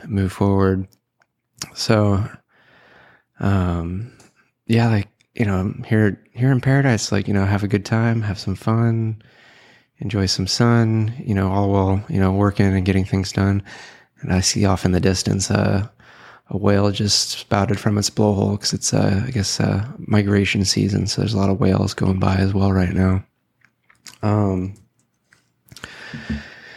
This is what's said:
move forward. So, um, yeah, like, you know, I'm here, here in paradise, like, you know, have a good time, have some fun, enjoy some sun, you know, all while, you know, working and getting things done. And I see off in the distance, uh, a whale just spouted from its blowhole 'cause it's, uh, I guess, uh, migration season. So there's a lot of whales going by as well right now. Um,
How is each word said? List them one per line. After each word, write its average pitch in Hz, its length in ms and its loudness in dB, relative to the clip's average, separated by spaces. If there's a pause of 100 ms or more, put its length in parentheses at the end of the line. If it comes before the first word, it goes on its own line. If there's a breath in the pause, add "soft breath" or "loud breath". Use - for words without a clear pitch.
move 98 260 -2
forward. 95 540 0 (880)
So, 104 500 2 (1160 soft breath)
um, 90 720 -2 (540 soft breath)
yeah, 117 220 2
like, 104 200 0 (260)
you 113 120 -2
know, 98 100 0
I'm 101 280 -4
here, 107 380 2 (100)
here 127 180 0
in 127 100 2
paradise, 135 520 2
like, 101 160 -2
you 101 60 0
know, 98 100 2
have 101 180 0
a 101 60 -2
good 101 160 0
time, 113 380 0
have 98 160 -4
some 98 160 -4
fun, 113 680 -2 (760 soft breath)
enjoy 98 280 -2
some 95 200 -2
sun, 117 720 2
you - 160 -2
know, 95 160 2
all 98 200 0
while, 98 380 2
you 98 120 0
know, 92 120 2
working 101 340 2
and 95 180 2
getting 95 200 2
things 95 280 -2
done. 98 300 0 (580 loud breath)
And - 120 -4
I 92 80 2
see 101 260 0
off 95 180 0
in 92 80 2
the 90 80 2
distance, 95 500 0
uh, 101 380 0 (600 loud breath)
a - 80 -6
whale 101 360 2
just 101 380 -2
spouted 101 500 -2
from 104 180 0
its 101 120 -2
blowhole 104 480 0
'cause - 140 -6
it's, - 220 -4
uh, 101 320 2
I 131 40 -8
guess, - 300 -4
uh, 104 240 0 (140)
migration 101 640 0
season. 98 420 0
So 95 140 -4
there's 101 140 -2
a 101 40 -2
lot 98 120 2
of 95 80 0
whales 98 360 2
going 95 260 0
by 95 160 2
as 98 180 0
well 98 180 2
right 92 220 0
now. 95 300 2 (960)
Um, 101 520 0 (2000 loud breath)